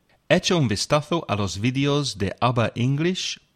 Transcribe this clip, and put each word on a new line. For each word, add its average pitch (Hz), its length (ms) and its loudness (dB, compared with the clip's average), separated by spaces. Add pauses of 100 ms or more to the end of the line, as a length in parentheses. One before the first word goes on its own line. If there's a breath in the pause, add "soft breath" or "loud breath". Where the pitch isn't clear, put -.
(300 soft breath)
Echa 180 260 4
un 147 120 4
vistazo 127 600 -2
a 107 80 -2
los 98 240 -2
vídeos 131 580 0
de 95 220 -4
abaenglish 127 1000 0 (160)